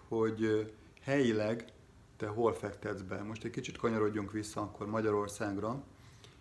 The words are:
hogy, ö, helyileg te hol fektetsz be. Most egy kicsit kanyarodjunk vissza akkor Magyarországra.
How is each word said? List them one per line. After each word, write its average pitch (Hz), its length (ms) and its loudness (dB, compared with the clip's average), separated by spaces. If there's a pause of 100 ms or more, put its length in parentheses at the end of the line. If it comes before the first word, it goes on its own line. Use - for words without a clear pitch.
hogy, 110 340 2
ö, 107 180 6 (420)
helyileg 117 720 2 (440)
te 110 100 -4
hol 107 280 4
fektetsz 101 460 -6
be. 98 220 -6
Most 110 220 -8
egy 117 60 -4
kicsit - 260 -6
kanyarodjunk 107 560 0
vissza 104 280 -4
akkor 104 260 -6
Magyarországra. 107 960 0 (580)